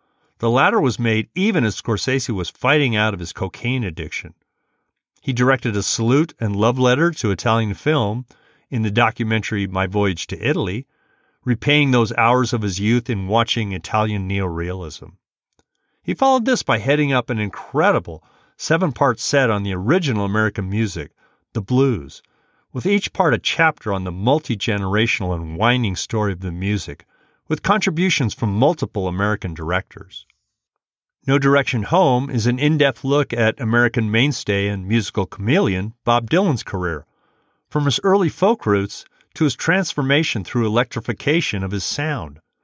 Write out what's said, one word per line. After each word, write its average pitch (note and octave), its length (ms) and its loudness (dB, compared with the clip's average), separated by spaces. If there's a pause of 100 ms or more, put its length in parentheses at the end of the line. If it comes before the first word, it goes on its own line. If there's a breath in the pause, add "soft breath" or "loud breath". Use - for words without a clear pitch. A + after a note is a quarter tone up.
(380)
the A#2 120 0
latter E3 280 2
was B2+ 200 2
made A2+ 360 0
even F#3 300 2
as G#2+ 160 -2
Scorsese C3 480 -2
was F#2+ 220 -4
fighting C3+ 440 0
out G#2+ 200 0
of F2+ 60 -6
his - 120 -10
cocaine A#2+ 520 -4
addiction. D#2+ 500 -10 (880)
He C3+ 100 -2
directed B2 460 2
a G2 40 0
salute C3 560 2
and G#2 160 -2
love A#2 240 2
letter B2+ 340 4
to A2 180 -2
Italian A2 420 0
film B2 540 -2 (420 soft breath)
in A#2 140 -2
the A2 80 0
documentary A2 760 0
My F#2+ 200 -2
Voyage G2 400 0
to - 200 -6
Italy, B2 400 -2 (560)
repaying C#3 480 2
those A#2 220 4
hours B2 400 2
of A#2 80 0
his F#2+ 180 -2
youth A2+ 300 2
in G2 200 -4
watching A2 440 0
Italian G#2 560 -2
neorealism. F2 840 -6 (880)
He F3+ 100 -4
followed C4 320 4
this C4 180 0
by A#2+ 140 0
heading C#3 380 2
up B2+ 160 -2
an A2+ 80 -2
incredible A2 840 -2 (360 soft breath)
seven-part D3+ 600 0
set C3+ 300 2
on G2+ 140 0
the G2 100 -2
original A2+ 500 0
American G2+ 460 0
music, G2 400 -2 (420)
the A2 80 -4
blues, A#2 600 0 (500)
with B2+ 140 -4
each G3+ 260 0
part D#3+ 220 2
a G#2 40 2
chapter - 540 -2
on F#2+ 120 -2
the F2+ 60 -4
multi-generational G2+ 1200 0
and E2 240 -6
winding A#2 360 2
story G#2 380 -2
of F2+ 80 -8
the F#2+ 100 -6
music, F2+ 540 -4 (440)
with D#3 140 -4
contributions F3 680 0
from G#2 260 -2
multiple A#2 500 0
American G2 440 -2
directors. F2+ 720 -6 (1000)
No C#3 120 4
Direction C#3 440 2
Home C#3 480 2
is A#2 160 0
an B2 120 0
in-depth C#3+ 460 2
look C#3 300 0
at A2 260 0
American A#2 500 2
mainstay G#2 580 0
and F#2+ 200 -6
musical G#2+ 380 0
chameleon G#2+ 680 0 (140)
Bob A#2 240 0
Dylan's E3+ 320 2
career, F2 420 -4 (640)
from D3 160 -2
his - 200 0
early G3 260 4
folk A3+ 340 0
roots G2+ 400 0 (300 soft breath)
to D#3 100 0
his C3+ 100 2
transformation D3+ 880 0
through A#2 200 -2
electrification A#2 960 -2
of F#2+ 100 -4
his G2 120 -4
sound. A#2 560 -6 (240)